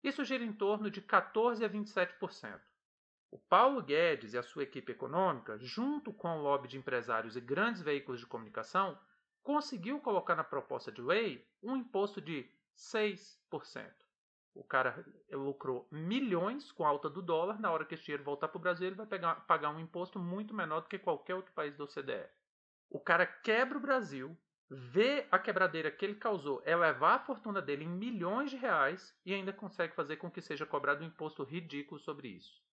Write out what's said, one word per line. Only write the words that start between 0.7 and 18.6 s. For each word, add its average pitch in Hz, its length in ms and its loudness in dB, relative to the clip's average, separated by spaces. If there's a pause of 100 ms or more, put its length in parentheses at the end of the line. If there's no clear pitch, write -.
de 196 100 -8
quatorze 226 640 2
a 214 40 0
vinte 208 180 -4
e - 40 -16
sete 180 300 0
por 175 100 -4
cento. - 400 -14 (600)
O - 80 -18
Paulo 247 440 6
Guedes 139 520 2
e 123 40 0
a 120 40 -2
sua 147 220 -6
equipe 127 280 -8
econômica, 131 680 0
junto 233 540 -4
com 170 240 -4
o 151 60 -4
lobby 139 260 2
de 135 80 -10
empresários 117 580 -2
e 123 60 -4
grandes 180 400 0
veículos 139 400 -2
de 117 60 -14
comunicação, 113 680 -2 (460)
conseguiu 277 560 -2
colocar 185 380 2
na 160 80 -2
proposta 127 480 -4
de 113 80 -12
lei 165 440 0 (180)
um 240 120 -4
imposto 208 460 -2
de 147 280 -6 (260)
seis - 760 -4
por 160 140 -6
cento. - 420 -16 (480)
O - 80 -16
cara 131 420 0 (260)
lucrou 139 600 -4
milhões 196 800 -2
com - 140 -4
a 151 40 6
alta 143 200 2
do 165 140 -6
dólar, 175 360 0
na 202 140 0
hora 156 140 0
que - 80 -8
esse 156 100 -14
dinheiro 143 180 -4
voltar 143 260 -2
pro 175 120 -6